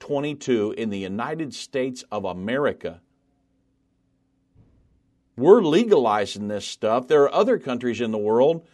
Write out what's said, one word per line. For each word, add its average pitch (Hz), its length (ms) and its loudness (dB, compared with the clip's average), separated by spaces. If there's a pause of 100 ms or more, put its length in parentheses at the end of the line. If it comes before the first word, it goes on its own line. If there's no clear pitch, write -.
twenty-two 139 760 -2
in 110 140 -4
the 98 80 -4
United 120 560 -6
States 127 560 -6
of 104 140 -4
America. 92 760 -4 (2250)
We're 180 260 6
legalizing 123 840 0
this 101 180 -8
stuff. 117 400 -2
There 147 160 4
are 139 100 4
other 208 280 2
countries 120 400 -4
in 113 100 -2
the 110 80 -4
world 123 560 2